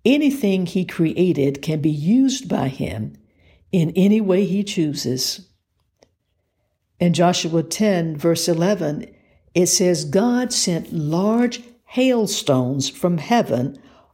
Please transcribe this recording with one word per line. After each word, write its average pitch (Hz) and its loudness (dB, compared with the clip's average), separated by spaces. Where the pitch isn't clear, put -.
Anything 214 2
he 185 -2
created 156 0
can 156 -4
be 151 0
used 220 0
by 139 -2
him - -8
in 170 2
any 202 4
way 196 2
he 196 -2
chooses. 139 -4
In 175 4
Joshua 170 2
ten, 170 0
verse 165 0
eleven, 170 -2
it 175 2
says, 175 2
"God 240 0
sent - -4
large 196 0
hailstones 147 0
from 175 -2
heaven 147 0